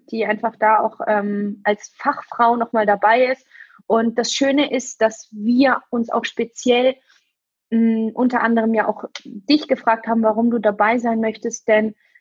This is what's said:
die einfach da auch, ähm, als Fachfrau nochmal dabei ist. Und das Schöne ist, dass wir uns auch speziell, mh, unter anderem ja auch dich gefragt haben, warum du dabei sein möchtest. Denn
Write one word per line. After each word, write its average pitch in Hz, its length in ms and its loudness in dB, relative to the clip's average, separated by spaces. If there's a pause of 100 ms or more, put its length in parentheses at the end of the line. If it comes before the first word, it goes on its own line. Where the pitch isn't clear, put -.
(100)
die 220 140 -4
einfach 214 320 -4
da 214 240 2
auch, - 260 -4
ähm, 208 580 -4
als - 320 -4
Fachfrau 240 600 0
nochmal 233 300 -2
dabei 214 400 2
ist. 262 200 -6 (400)
Und 226 320 0
das 233 140 -2
Schöne 277 400 0
ist, - 280 -6
dass 220 300 -2
wir 247 600 2
uns 233 200 -4
auch 226 140 -2
speziell, 247 720 0 (720)
mh, 226 440 2
unter 247 280 0
anderem 226 320 0
ja 214 140 0
auch - 160 -6 (200)
dich 285 440 -2
gefragt 233 380 -2
haben, 226 160 0
warum 220 280 2
du 233 80 0
dabei 208 400 0
sein 226 220 -2
möchtest. 220 480 -6
Denn 214 260 2 (260)